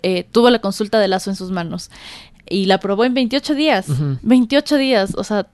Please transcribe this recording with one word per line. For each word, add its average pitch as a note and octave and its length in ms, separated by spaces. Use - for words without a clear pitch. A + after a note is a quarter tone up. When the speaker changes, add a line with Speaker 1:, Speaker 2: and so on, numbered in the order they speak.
Speaker 1:
eh, F3+ 280
tuvo A#3+ 200
la A#3+ 80
consulta G#3 400
de G3+ 100
Lazo F#3+ 220
en G3 60
sus F#3 160
manos E3+ 380
y F#3+ 180
la G3 80
aprobó G3 300
en B3+ 100
veintiocho C4+ 400
días. C4+ 340
Speaker 2:
Ujú. C#3 340
Speaker 1:
Veintiocho B3+ 540
días, B3 400
o - 60
sea G3+ 320